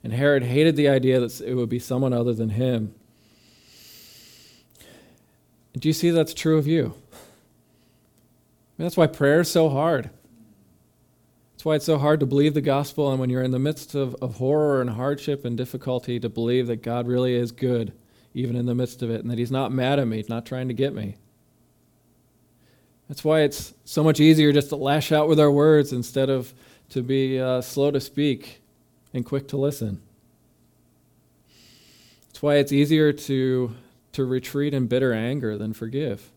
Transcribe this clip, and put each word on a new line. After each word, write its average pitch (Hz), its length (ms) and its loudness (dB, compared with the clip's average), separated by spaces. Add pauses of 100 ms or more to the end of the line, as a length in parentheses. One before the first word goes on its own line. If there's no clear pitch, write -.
And 113 80 -8
Herod 135 320 2
hated 147 320 2
the 143 140 4
idea 131 300 2
that 120 220 -4
it 123 120 -6
would 120 160 -2
be 123 80 -4
someone 127 340 -2
other 120 220 0
than 110 160 -4
him. 113 460 -2 (2750)
Do 143 100 -4
you 156 60 2
see 170 160 0
that's 160 240 0
true 160 240 2
of 143 80 2
you? 147 300 0 (1800)
That's 170 160 -4
why 160 120 6
prayer 143 340 2
is 165 100 -2
so 160 160 4
hard. 143 420 0 (1400)
That's - 120 -16
why 156 100 2
it's 143 100 -2
so 156 120 2
hard 147 240 2
to 135 40 2
believe 143 280 2
the 147 80 0
gospel, 139 500 0
and 131 80 -2
when 127 100 -2
you're 127 140 0
in 127 80 -2
the 127 80 -2
midst 147 340 -4
of, 135 220 -4
of 123 200 -8
horror 143 440 0
and 123 100 -2
hardship 139 540 -4
and 120 140 -4
difficulty, 127 600 -6
to 113 120 -6
believe 120 380 0
that 117 100 -4
God 117 280 -4
really 123 300 0
is 120 160 -2
good, 120 400 -4 (420)
even 123 220 -6
in 120 100 -4
the 123 80 -2
midst 123 280 -4
of 117 100 -4
it, 113 80 -4
and 117 100 -10
that 120 80 -4
he's 120 140 -4
not 131 220 -4
mad 131 260 0
at 123 80 0
me, 110 80 -4
he's 107 140 -8
not 117 160 -8
trying 127 240 -8
to 123 40 -6
get 135 220 -2
me. 104 220 -10 (1900)
That's 143 120 -14
why 156 200 2
it's - 320 -2 (100)
so - 180 -4
much 151 200 4
easier 156 320 8
just 143 160 2
to 147 80 -6
lash 139 340 0
out 151 160 2
with 151 140 4
our 147 100 6
words 147 400 4
instead 131 380 -2
of 127 240 -4 (380)
to 131 100 -4
be, 131 360 0
uh, 127 220 0
slow 139 320 0
to 139 80 0
speak - 640 -4 (520)
and 123 120 -4
quick 139 240 -6
to 143 80 -6
listen. 135 420 -4 (2250)
That's - 140 -16
why 147 160 4
it's 143 140 2
easier 147 400 4
to, 131 640 -2 (380)
to 139 100 -4
retreat 139 500 -2
in 127 140 -2
bitter 127 240 2
anger 113 460 -4
than 110 160 -6
forgive. 120 640 -8